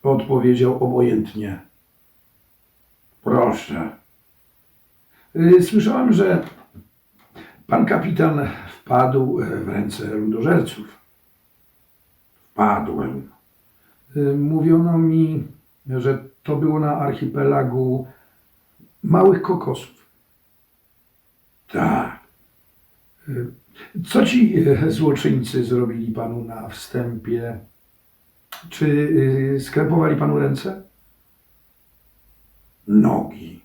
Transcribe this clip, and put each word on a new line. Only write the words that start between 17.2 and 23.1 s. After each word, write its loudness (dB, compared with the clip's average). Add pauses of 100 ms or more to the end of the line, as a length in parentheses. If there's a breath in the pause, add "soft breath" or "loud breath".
Małych 4
Kokosów". -8 (1700)
"Tak." -2 (1080)